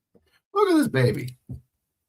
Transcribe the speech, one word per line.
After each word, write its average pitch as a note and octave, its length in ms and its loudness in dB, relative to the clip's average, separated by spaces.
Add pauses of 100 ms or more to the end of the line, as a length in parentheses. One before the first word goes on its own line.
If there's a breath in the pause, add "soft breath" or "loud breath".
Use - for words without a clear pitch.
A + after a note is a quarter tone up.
(540)
Look G4+ 160 2
at E4+ 80 4
this C#4+ 100 2
baby. - 500 -2 (680)